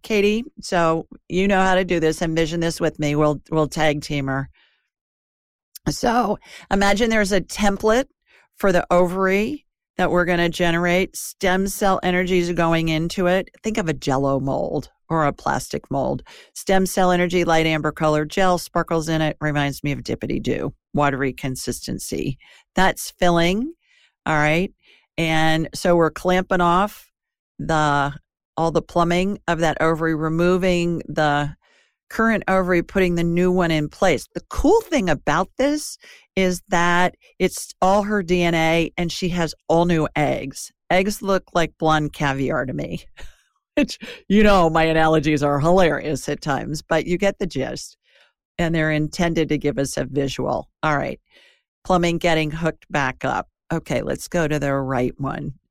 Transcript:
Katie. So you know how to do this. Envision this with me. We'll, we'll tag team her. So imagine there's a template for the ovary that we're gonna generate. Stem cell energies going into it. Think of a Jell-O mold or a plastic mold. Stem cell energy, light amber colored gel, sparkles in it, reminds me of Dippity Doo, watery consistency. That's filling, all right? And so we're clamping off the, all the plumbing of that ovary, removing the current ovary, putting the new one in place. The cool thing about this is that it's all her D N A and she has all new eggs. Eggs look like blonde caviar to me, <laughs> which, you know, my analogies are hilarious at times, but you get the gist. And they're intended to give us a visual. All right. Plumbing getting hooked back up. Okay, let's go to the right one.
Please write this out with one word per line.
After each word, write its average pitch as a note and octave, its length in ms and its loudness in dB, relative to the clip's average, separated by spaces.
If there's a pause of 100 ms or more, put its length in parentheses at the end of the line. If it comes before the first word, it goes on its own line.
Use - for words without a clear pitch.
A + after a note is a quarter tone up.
Katie. G#3+ 420 0 (160)
So E3 480 0 (200)
you F#3 200 0
know F#3+ 140 4
how F#3 120 4
to F#3 100 2
do F3 140 0
this. D#3 240 0
Envision E3 380 -2
this E3 200 -2
with D#3+ 200 -2
me. D3 160 0
We'll, D3+ 340 2
we'll D#3 160 2
tag D3+ 360 0
team C#3+ 260 -6
her. C3+ 200 -4 (1400)
So A3 500 0 (320)
imagine G3+ 400 2
there's G#3 220 2
a F#3+ 80 4
template G#3+ 640 0 (500)
for G3 140 2
the F3 200 2
ovary F#3+ 760 0 (300)
that F#3 160 0
we're F3 120 2
gonna F3 240 0
generate. F3 680 0
Stem F#3+ 500 -2
cell F#3+ 380 0
energies F3+ 480 0
going E3 360 0
into E3 380 -2
it. F#3 240 0 (140)
Think A3 140 -2
of F3 100 -2
a D#3 40 -2
Jell-O C#3 460 0
mold C3+ 520 -4 (180)
or D#3+ 180 0
a C#3+ 60 0
plastic - 580 -6
mold. C3+ 320 -4 (320)
Stem F#3+ 320 2
cell F#3 240 2
energy, F3 340 2
light E3 220 2
amber D#3 260 0
colored D3+ 380 0
gel, F#3 260 2
sparkles E3 520 -2
in D#3+ 120 0
it, D#3 200 -2
reminds C#3+ 440 -4
me D3 80 -2
of B2 120 -8
Dippity - 360 -6
Doo, - 320 -4 (220)
watery C#3 380 0
consistency. - 1080 -8 (380)
That's - 340 0
filling, F3+ 640 0 (500)
all D#3 120 -2
right? D3+ 360 0 (460)
And D#3+ 560 0
so F3 220 2
we're D#3+ 160 2
clamping F#3 500 0
off F3 480 0 (480)
the, C#3+ 560 0 (420)
all E3 140 0
the D#3 100 0
plumbing F3 680 0
of E3 100 0
that D#3+ 240 0
ovary, D#3+ 320 0
removing E3+ 920 0
the D3 480 -2 (520)
current A3+ 380 0
ovary, F#3 360 2
putting F3+ 340 0
the E3+ 80 0
new F3 260 2
one F3 220 2
in D3+ 160 0
place. D#3+ 440 0
The E3+ 160 -8
cool G4+ 340 4
thing A3 280 0
about D#3 380 0 (100)
this D4 400 -2 (380)
is F3+ 320 0
that F3 480 2 (240)
it's - 420 -4
all G3 220 4
her G#3 180 -2
D F3 200 0
N E3+ 120 2
A E3 420 2
and E3+ 140 -4
she - 200 -4
has F3 240 -2 (140)
all E3 160 4
new E3 300 0
eggs. C3+ 560 -4 (180)
Eggs F#3+ 320 0
look G3 320 0
like E3 260 -2
blonde D#3 340 0
caviar C3+ 520 -2
to C3 80 -8
me, - 320 -8 (360)
<laughs> - 340 -20
which, - 240 0 (300)
you G#3 140 6
know, F#3+ 280 6
my D#3+ 140 2
analogies D#3+ 580 4
are C#3+ 180 2
hilarious D#3 680 2
at D3 120 -6
times, C#3 420 -4
but - 240 0
you F3 120 -2
get G3 200 0
the G3+ 80 -4
gist. C3 500 -8 (640)
And E3 160 0
they're D#3 160 0
intended D#3 600 0
to D3+ 80 0
give C3+ 200 -2
us C#3 180 -4
a C#3 100 -4
visual. C3 640 -4 (120)
All D3+ 140 0
right. C#3 240 -6 (640)
Plumbing E3+ 340 2
getting D#3+ 320 0
hooked D#3+ 400 -6
back C3+ 340 -4
up. B2+ 240 -4 (240)
Okay, D3 300 -4
let's C#3 240 -6
go E3+ 220 -2
to D3+ 100 -2
the C#3 160 -2
right C3 460 -4
one. C3+ 340 -8 (160)